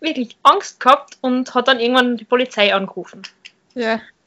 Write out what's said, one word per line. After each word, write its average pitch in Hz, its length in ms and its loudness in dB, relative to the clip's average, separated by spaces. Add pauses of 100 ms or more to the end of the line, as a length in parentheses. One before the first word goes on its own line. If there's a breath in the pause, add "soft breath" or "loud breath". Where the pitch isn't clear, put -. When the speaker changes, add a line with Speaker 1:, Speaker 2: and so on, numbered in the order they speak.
Speaker 1:
wirklich 277 420 -6
Angst 359 380 2
gehabt - 400 2
und 254 340 -4
hat 247 140 0
dann 262 120 2
irgendwann 247 360 2
die 220 80 -10
Polizei 247 500 0
angerufen. 190 480 -6 (520)
Speaker 2:
Ja. 226 260 -4 (260)